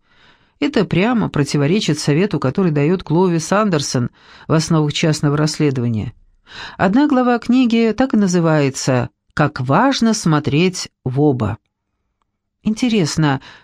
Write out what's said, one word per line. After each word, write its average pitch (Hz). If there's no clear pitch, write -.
Это 247
прямо 208
противоречит 147
совету, 156
который 175
дает 151
Кловис 170
Андерсон 165
в 139
основах 156
частного 151
расследования. 131
Одна 220
глава 247
книги 233
так 269
и 220
называется 147
«Как 147
важно 220
смотреть 160
в 131
оба». 143
«Интересно, 175